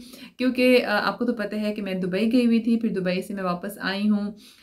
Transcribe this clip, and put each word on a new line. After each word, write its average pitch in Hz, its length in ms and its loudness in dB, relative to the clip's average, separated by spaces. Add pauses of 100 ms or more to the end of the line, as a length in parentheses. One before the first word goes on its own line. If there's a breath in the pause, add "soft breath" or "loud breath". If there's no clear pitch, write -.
(380 loud breath)
क्योंकि, 247 400 4
अ, - 120 2
आपको 208 360 -2
तो 240 80 0
पता 208 240 -6
है 214 140 -2
कि 208 100 -8
मैं 190 180 -4
दुबई 185 260 -2
गई 240 200 4
हुई 226 140 4
थी, 226 180 2
फिर 226 140 -2
दुबई 180 300 -2
से 202 120 -10
मैं 196 100 -6
वापस 180 380 -4
आई 196 260 -2
हूँ। 208 280 0 (280 loud breath)